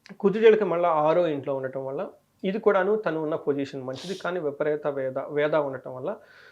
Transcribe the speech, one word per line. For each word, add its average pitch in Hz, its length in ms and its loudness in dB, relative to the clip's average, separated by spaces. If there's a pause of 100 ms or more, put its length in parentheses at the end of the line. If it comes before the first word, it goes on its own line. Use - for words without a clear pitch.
(200)
కుజుడికి 214 440 6
మళ్ళీ 175 260 2
ఆరో 160 380 4
ఇంట్లో 139 280 -4
ఉండటం 135 300 -6
వల్ల 143 240 -6 (340)
ఇది 196 160 -2
కూడాను 196 360 4
తను 160 280 -2
ఉన్న 156 120 -2
పొజిషన్ 139 480 -4
మంచిది, 131 320 -8
కానీ 180 240 -4
విపరీత 151 480 -2
వేద, 135 320 -4 (100)
వేద 151 260 0
ఉండటం 135 400 -4
వల్ల 147 200 -8 (360)